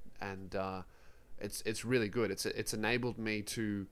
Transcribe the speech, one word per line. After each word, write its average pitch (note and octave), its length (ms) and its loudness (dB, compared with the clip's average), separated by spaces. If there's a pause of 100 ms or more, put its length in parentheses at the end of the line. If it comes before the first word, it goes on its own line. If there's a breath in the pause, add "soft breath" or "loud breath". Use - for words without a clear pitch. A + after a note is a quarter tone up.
(200)
and, F#2+ 340 -4
uh, F#2+ 280 -2 (580 soft breath)
it's, - 260 -4
it's A2 180 -2
really A#2 240 4
good. G#2+ 220 4
It's, F#2+ 160 -2
it's - 260 -2
enabled A#2 460 2
me G#2+ 240 0
to, G#2 500 0